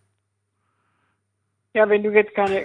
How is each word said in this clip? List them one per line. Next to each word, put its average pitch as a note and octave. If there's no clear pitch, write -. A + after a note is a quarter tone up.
Ja, G#3+
wenn G#3
du G#3+
jetzt G#3
keine, G3